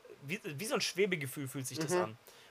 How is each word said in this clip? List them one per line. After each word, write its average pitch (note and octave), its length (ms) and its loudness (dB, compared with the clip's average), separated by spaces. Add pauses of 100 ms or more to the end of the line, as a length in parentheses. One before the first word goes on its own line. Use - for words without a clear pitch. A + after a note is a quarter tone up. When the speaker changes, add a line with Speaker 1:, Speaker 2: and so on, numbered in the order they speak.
(240)
Speaker 1:
wie, E3+ 200 -4
wie D#3+ 220 -4
so C4 100 0
ein G3 60 4
Schwebegefühl D3+ 680 2
fühlt C3 200 -4
sich B2+ 120 -6
das D#3+ 120 2
Speaker 2:
Mhm. F3+ 100 6
Speaker 1:
an. A2+ 160 -2 (340)